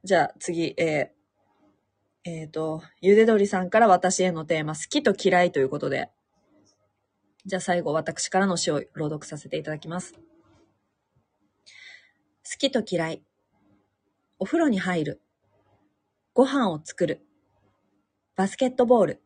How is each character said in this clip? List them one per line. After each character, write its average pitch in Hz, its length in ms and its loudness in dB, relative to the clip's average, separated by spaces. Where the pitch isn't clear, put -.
じ 190 120 2
ゃ 156 80 4
あ - 160 -4
次、 165 380 -4
え 156 360 -2
ー、 170 40 -12
え 160 160 -12
ー 156 40 -18
と、 160 320 -8
ゆ 196 160 6
で 220 120 8
ど 220 100 4
り 202 80 4
さ 196 160 -2
ん 180 80 -6
か 220 100 4
ら 226 80 8
私 190 360 4
へ 185 80 2
の 160 120 -6
テ 156 180 -2
ー 151 40 -4
マ、 156 100 -4
好 156 140 -12
き 294 140 0
と 214 120 4
嫌 180 280 4
い 175 80 2
と 147 80 -2
い 135 40 4
う 131 60 0
こ 147 80 -6
と 147 120 -4
で。 135 200 -6
じ 190 100 -6
ゃ 185 40 -4
あ - 20 -6
最 175 200 0
後、 151 120 -4
私 156 360 -4
か 185 100 0
ら 196 80 2
の 175 100 -2
詩 165 140 -2
を 147 100 -2
朗 151 160 -4
読 151 180 -10
さ 151 100 -12
せ 139 120 -18
て - 80 -6
い 151 60 -8
た 151 60 -10
だ 156 80 -8
き 156 100 -16
ま 175 140 -8
す。 - 140 -18
好 - 80 -10
き 269 140 0
と 226 180 0
嫌 165 200 -4
い。 - 120 -12
お 196 60 -4
風 330 140 -2
呂 311 100 2
に 196 100 0
入 175 240 -4
る。 - 180 -8
ご 262 120 6
飯 262 260 -2
を 151 100 -6
作 - 240 -4
る。 151 160 -6
バ 190 120 0
ス - 80 -8
ケ 262 120 0
ッ 254 80 -4
ト 247 100 4
ボ 233 180 6
ー - 20 6
ル。 - 200 -6